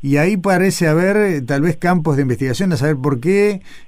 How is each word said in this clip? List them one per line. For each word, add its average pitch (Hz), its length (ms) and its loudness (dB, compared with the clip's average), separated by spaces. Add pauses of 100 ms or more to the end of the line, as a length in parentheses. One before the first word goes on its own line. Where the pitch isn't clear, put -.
y 143 140 2
ahí 180 200 2
parece 180 500 0
haber, 180 300 2
eh, 190 240 0
tal 139 220 -2
vez 156 120 0
campos 165 420 0
de 143 40 2
investigación 135 500 -2
a 147 60 0
saber 147 200 0
por 131 220 -2
qué, 196 420 0 (260)